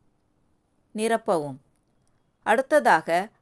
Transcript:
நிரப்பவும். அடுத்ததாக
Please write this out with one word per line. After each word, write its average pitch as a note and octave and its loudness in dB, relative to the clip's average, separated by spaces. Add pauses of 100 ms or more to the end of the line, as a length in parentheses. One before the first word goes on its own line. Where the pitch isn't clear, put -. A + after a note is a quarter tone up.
(960)
நிரப்பவும். G#3+ -4 (840)
அடுத்ததாக A3 0 (120)